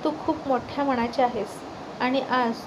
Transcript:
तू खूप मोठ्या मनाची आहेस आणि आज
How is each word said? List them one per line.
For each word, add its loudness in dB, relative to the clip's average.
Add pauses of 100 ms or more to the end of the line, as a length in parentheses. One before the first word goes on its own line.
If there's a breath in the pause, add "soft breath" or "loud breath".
तू 2
खूप -2
मोठ्या 0
मनाची 2
आहेस 2 (460)
आणि 2 (100)
आज 2